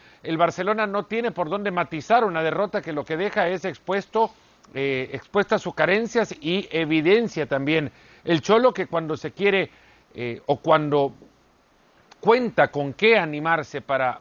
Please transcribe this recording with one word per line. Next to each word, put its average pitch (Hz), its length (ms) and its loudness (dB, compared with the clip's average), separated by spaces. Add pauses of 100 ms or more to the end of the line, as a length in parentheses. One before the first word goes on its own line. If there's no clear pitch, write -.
(220)
El 160 160 -4
Barcelona 202 480 0
no 196 180 -4
tiene 226 260 -2
por 165 200 -4
dónde 202 200 -4
matizar 180 540 0
una 165 180 -2
derrota 175 380 -2
que 160 140 -8
lo 143 100 -4
que 160 140 -4
deja 185 300 0
es 185 180 -4
expuesto, 196 640 -2 (400)
eh, 135 400 -2
expuestas 196 480 -2
sus 175 140 -8
carencias 202 640 0
y 175 300 -2
evidencia 160 760 2
también 143 460 -2 (320)
el 165 160 0
Cholo 233 320 4
que 185 140 -6
cuando 160 320 -4
se 151 140 -10
quiere, 190 380 0 (440)
eh, 120 320 -8
o 143 100 2
cuando 147 560 2 (1080)
cuenta 214 500 4
con 143 260 -4
qué 220 240 4
animarse 156 640 -2
para 131 380 -2